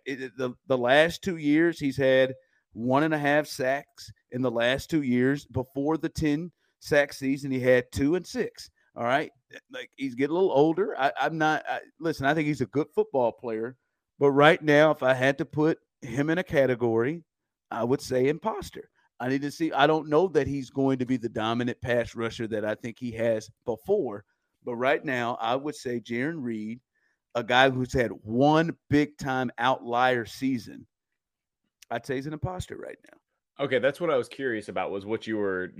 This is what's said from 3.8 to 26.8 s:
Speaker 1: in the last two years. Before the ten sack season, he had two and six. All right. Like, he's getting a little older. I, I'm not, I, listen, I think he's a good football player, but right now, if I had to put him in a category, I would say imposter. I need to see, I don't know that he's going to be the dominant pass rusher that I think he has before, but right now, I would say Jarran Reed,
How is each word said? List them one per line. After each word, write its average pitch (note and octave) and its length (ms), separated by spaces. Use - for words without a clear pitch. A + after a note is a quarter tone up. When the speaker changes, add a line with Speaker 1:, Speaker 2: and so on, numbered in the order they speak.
Speaker 1:
in B2 100
the B2+ 100
last A#2 380
two D#3 140
years. C3 420
Before C#3 540
the D#3+ 100
ten D#3 440
sack C#3+ 320
season, C3+ 380
he C3 100
had B2 320
two C#3+ 220
and F3+ 120
six. - 440
All A#2 80
right. C3+ 260
Like, B2+ 240
he's C3 220
getting C#3+ 160
a - 20
little F#3 180
older. D#3+ 460
I, C3+ 220
I'm D#3 180
not, D#3 300
I, B2+ 100
listen, D#3 260
I D3 80
think D#3 140
he's C3+ 120
a B2 60
good D3 280
football C3+ 360
player, A2+ 460
but C#3+ 140
right D3+ 280
now, D3+ 300
if D3 140
I C3 100
had C3+ 240
to - 60
put D3+ 340
him C3+ 280
in E3 80
a F3+ 60
category, B2+ 800
I A2+ 140
would C3 180
say B2+ 260
imposter. A3 640
I A#2+ 80
need C3+ 140
to C#3+ 80
see, D#3+ 220
I C#3 140
don't D#3 220
know D#3 200
that C#3+ 200
he's C3+ 200
going C3+ 300
to B2+ 80
be B2+ 100
the A#2 120
dominant A#2 520
pass A#2 340
rusher A2+ 340
that G#2+ 160
I G#2+ 100
think A2+ 240
he A#2+ 140
has A2+ 360
before, B2 600
but B2 100
right C3 300
now, B2 360
I A#2 140
would C#3+ 220
say A#2+ 240
Jarran C3 420
Reed, A2+ 380